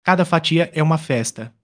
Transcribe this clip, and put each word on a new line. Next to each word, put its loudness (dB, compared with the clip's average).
Cada 2
fatia 0
é -2
uma 2
festa. -6